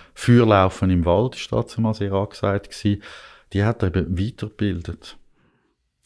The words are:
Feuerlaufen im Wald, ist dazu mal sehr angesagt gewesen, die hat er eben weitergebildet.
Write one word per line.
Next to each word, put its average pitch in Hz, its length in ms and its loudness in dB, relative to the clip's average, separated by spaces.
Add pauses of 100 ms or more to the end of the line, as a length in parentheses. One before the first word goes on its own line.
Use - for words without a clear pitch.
(140)
Feuerlaufen 104 760 4
im 90 140 2
Wald, 98 320 2
ist - 160 -12
dazu 113 300 -4
mal 110 120 0
sehr 101 180 -4
angesagt 101 580 -2
gewesen, 101 320 -2 (500)
die 98 120 0
hat 113 180 0
er 90 120 0
eben 90 240 -2
weitergebildet. 95 1000 -6 (880)